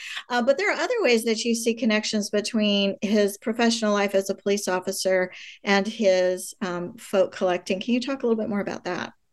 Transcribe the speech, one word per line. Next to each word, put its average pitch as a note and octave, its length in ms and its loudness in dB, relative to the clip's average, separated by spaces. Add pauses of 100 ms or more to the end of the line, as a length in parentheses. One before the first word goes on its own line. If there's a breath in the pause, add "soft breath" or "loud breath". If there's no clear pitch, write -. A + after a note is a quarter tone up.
(280 loud breath)
Uh, B3 140 0
but C4+ 160 2
there G4 120 0
are D4 120 0
other G#4 180 0
ways A#3+ 240 4
that A3+ 220 -2
you A#3 100 2
see A3+ 200 0
connections G#3+ 540 0
between G#3 720 0
his G#3 360 2
professional A3+ 560 0
life G3+ 220 2
as F#3+ 140 0
a F#3+ 60 -4
police G3+ 320 -2
officer F#3 640 0 (320 loud breath)
and G3 240 4
his, F#3 760 0
um, F3 360 -6
folk - 360 0
collecting. F#3 460 -2
Can A3+ 140 -2
you B3 80 2
talk C4+ 220 -6
a A#3+ 40 2
little A3+ 140 2
bit - 80 -4
more G3+ 100 -2
about - 240 -6
that? - 300 -6 (180)